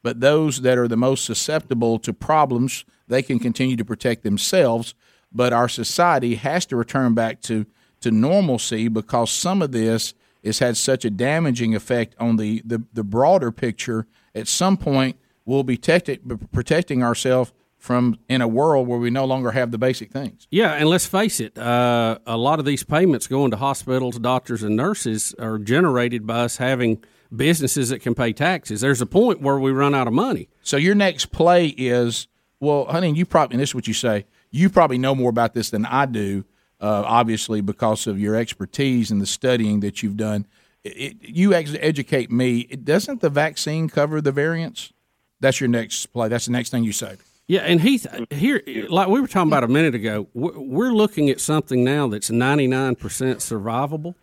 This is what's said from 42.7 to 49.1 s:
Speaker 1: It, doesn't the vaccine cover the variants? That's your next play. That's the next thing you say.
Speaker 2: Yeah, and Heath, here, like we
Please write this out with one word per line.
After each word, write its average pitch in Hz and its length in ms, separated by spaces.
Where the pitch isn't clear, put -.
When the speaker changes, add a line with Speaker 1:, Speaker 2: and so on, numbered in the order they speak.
Speaker 1:
It, 123 140
doesn't 208 380
the 156 80
vaccine 151 580
cover 151 320
the 143 120
variants? 160 600
That's 135 200
your 131 80
next 117 380
play. 113 220
That's 117 180
the 120 60
next 123 180
thing 117 140
you 107 80
say. 98 240
Speaker 2:
Yeah, 180 120
and 170 200
Heath, 254 260
here, 208 320
like 185 200
we 233 120